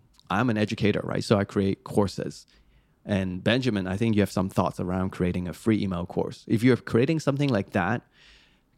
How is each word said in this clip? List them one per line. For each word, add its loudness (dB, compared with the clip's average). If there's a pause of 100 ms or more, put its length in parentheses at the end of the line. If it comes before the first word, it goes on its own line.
(300)
I'm 2
an 0
educator, 2
right? -4
So 4
I 2
create -2
courses. -2 (600)
And -2
Benjamin, 2
I -2
think 2
you 6
have 2
some 0
thoughts 0
around -2
creating -2
a -8
free 0
email -4
course. -6
If 2
you're 6
creating 0
something 0
like -2
that, -2 (760)